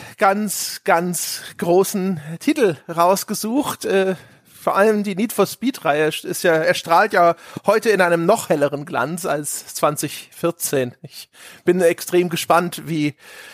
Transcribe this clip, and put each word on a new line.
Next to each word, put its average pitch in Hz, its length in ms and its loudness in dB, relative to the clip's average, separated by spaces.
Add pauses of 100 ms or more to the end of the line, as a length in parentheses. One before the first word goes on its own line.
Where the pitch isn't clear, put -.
(180)
ganz, 202 680 -2
ganz 175 600 -2 (140)
großen 185 600 0 (200)
Titel 233 360 2 (180)
rausgesucht. 196 920 -2
Äh, 190 300 0 (300)
vor - 320 -4
allem 208 260 2
die 196 120 -4
Need 214 180 -2
for 196 120 2
Speed-Reihe 156 640 -2
ist - 340 -6
ja, 175 120 4
erstrahlt 170 580 2
ja 175 240 4 (300)
heute 220 240 2
in 214 100 4
einem 170 260 2
noch 170 220 2
helleren 143 380 0
Glanz 156 400 -4
als 147 500 -6
zwanzig - 560 -2
vierzehn. 139 680 -4
Ich - 280 -20 (360)
bin 180 160 4
extrem 175 480 2
gespannt, 170 560 0
wie 147 300 -2 (380)